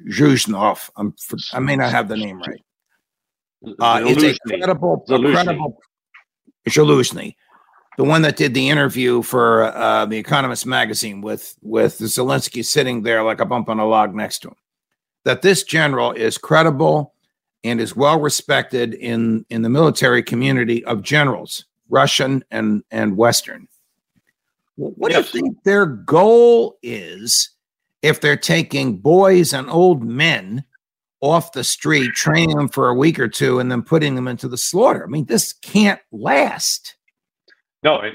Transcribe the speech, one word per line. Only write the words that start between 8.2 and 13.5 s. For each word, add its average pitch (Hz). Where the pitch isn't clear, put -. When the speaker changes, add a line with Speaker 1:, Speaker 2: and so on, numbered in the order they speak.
Speaker 1:
that 151
did 143
the 131
interview 127
for, 117
uh, 110
The 110
Economist 127
magazine 110
with, 107
with 110
Zelensky 127
sitting 127
there 113
like 110
a 110
bump 117